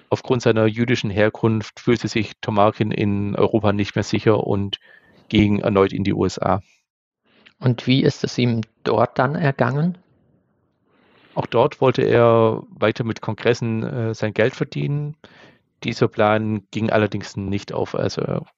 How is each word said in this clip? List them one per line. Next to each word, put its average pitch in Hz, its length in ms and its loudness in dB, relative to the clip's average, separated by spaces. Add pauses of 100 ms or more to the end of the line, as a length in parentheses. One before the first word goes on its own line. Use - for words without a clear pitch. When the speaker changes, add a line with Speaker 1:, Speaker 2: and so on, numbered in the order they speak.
Speaker 1:
Aufgrund - 340 -2
seiner 110 240 4
jüdischen 117 440 0
Herkunft 110 720 0
fühlte 117 280 0
sich 107 320 -4
Tomarkin 107 500 0
in 101 460 -2
Europa 101 360 2
nicht 101 220 -4
mehr 110 80 -2
sicher 107 420 0
und 101 340 -4 (500)
ging 104 320 2
erneut 98 320 2
in 101 120 -4
die 101 100 0
U 98 100 0
S 92 140 -4
A. 92 240 0 (960)
Speaker 2:
Und 123 280 -2
wie 131 160 2
ist - 220 0
es - 140 -6
ihm 117 240 0 (200)
dort 117 360 0
dann 135 160 0
ergangen? 147 640 -2 (1400)
Speaker 1:
Auch - 120 -4
dort 127 340 0
wollte 131 220 2
er 117 680 4
weiter 113 340 -2
mit 110 160 -6
Kongressen, 113 600 -2
äh, 117 320 -4
sein 107 200 -4
Geld 117 200 2
verdienen. 147 600 -6 (680)
Dieser 120 240 0
Plan 107 600 0
ging 113 200 -2
allerdings 104 460 0
nicht 101 360 -6
auf. - 220 -4
Also - 260 -4
er - 260 -4 (120)